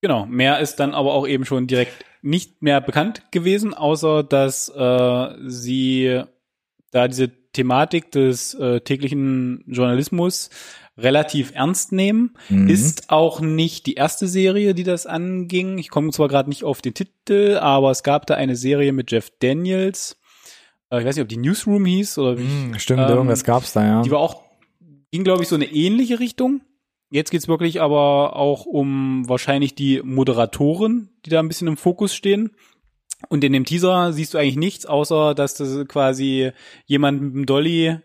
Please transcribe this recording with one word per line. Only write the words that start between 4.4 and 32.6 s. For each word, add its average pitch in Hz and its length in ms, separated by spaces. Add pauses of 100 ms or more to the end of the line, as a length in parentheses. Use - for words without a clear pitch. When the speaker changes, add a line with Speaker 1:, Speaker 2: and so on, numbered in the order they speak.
Speaker 1:
äh, 123 580 (200)
sie 127 720 (720)
da 123 160
diese 127 240 (220)
Thematik 135 580
des, 131 420
äh, 123 280
täglichen 135 840
Journalismus 135 840 (440)
relativ 139 600
ernst 156 360
nehmen. 208 440 (140)
Speaker 2:
Mhm. 98 200
Speaker 1:
Ist 135 400
auch 160 320
nicht 160 460
die 135 80
erste 156 320
Serie, 190 480
die 180 80
das 175 240
anging. 185 720
Ich 165 100
komme 151 220
zwar 151 160
gerade 139 220
nicht 143 140
auf 143 200
den 123 100
Titel, - 680
aber 139 300
es 131 140
gab 147 240
da 151 80
eine 135 200
Serie 139 360
mit 135 200
Jeff 113 280
Daniels. 185 800 (720)
Äh, 123 80
ich 117 60
weiß 135 100
nicht, 147 80
ob 107 60
die 113 80
Newsroom 202 480
hieß 185 340
oder 127 180
wie 123 60
Speaker 2:
Mhm, 135 320
Speaker 1:
ich, 104 80
Speaker 2:
stimmt, 131 180
Speaker 1:
ähm, 131 80
Speaker 2:
irgendwas 123 340
gab's 123 300
da, 107 100
ja. 107 200
Speaker 1:
die 131 80
war 147 80
auch, 160 240 (680)
ging, 175 140
glaub 185 180
ich, 170 60
so 175 80
eine 147 100
ähnliche 220 540
Richtung. 254 420 (500)
Jetzt 151 180
geht's 165 180
wirklich 165 340
aber 143 540
auch 143 300
um 135 640
wahrscheinlich 139 460
die 135 280
Moderatoren, 143 1080 (140)
die 160 40
da 160 100
ein 160 80
bisschen 165 200
im 156 100
Fokus 185 380
stehen. 202 360 (760)